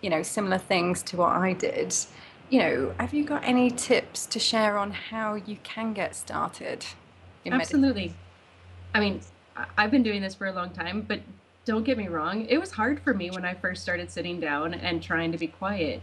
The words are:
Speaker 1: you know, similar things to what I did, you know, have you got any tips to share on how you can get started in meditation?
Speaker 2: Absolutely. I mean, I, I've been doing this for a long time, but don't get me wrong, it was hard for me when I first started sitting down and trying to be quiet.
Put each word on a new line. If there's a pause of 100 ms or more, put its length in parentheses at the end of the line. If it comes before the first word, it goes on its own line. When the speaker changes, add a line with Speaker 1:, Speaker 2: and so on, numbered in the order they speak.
Speaker 1:
you
know,
similar
things
to
what
I
did, (540)
you
know,
have
you
got
any
tips
to
share
on
how
you
can
get
started (580)
in
meditation?
Speaker 2:
Absolutely. (800)
I
mean, (340)
I, (120)
I've
been
doing
this
for
a
long
time,
but (460)
don't
get
me
wrong,
it
was
hard
for
me
when
I
first
started
sitting
down
and
trying
to
be
quiet.